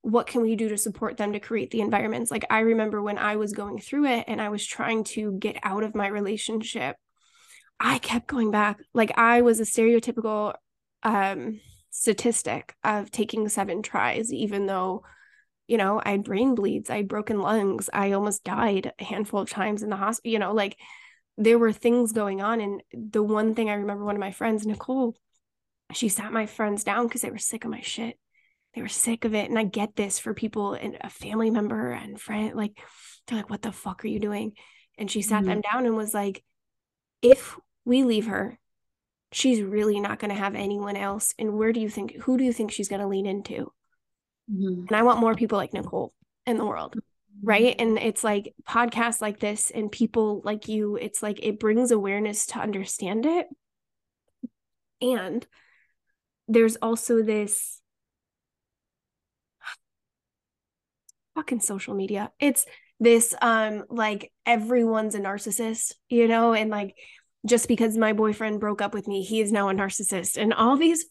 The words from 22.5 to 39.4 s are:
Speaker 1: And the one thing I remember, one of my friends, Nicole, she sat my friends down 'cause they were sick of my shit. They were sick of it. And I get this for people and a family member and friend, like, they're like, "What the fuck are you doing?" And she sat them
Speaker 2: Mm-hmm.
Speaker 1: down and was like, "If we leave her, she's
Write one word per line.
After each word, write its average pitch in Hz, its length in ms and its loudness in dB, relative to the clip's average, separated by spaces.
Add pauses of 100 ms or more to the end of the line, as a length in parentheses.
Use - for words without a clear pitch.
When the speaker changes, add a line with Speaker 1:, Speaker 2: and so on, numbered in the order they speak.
Speaker 1:
And 202 220 -6 (100)
the 220 300 -2
one 214 320 2
thing 220 160 0
I 208 40 0
remember, 202 300 -4
one 208 120 -2
of 202 40 -4
my 196 120 -6
friends, 214 340 -2
Nicole, 233 500 -2 (760)
she - 160 -2
sat - 240 -4
my 220 140 -2
friends 208 360 -2
down 233 260 0
'cause 233 140 -6
they 196 80 -6
were 214 80 -12
sick - 260 -8
of 226 60 -6
my - 100 -10
shit. - 380 -8 (560)
They 226 80 -10
were 208 60 -10
sick - 360 -2
of 220 100 -2
it. 208 140 -2
And 226 100 0
I 220 40 2
get 208 320 -4
this 202 240 -4
for 220 160 -6
people 208 400 -4
and - 260 -10
a - 80 -12
family 220 420 -2
member 220 420 -2
and 208 280 -12
friend, 214 360 -6
like, 208 220 -6 (480)
they're 226 120 -6
like, 208 120 -8
"What 208 120 -8
the - 80 -8
fuck - 340 -10
are 220 40 -4
you 214 100 -4
doing?" 208 360 -4 (440)
And 208 120 -6
she 208 120 -2
sat 214 220 2
them 185 160 2
Speaker 2:
Mm-hmm. 208 160 -2
Speaker 1:
down 254 100 0
and 226 100 2
was 214 160 -4
like, 202 320 -4 (800)
"If - 340 8 (280)
we 247 180 4
leave 226 240 2
her, 190 320 -4 (720)
she's 240 320 4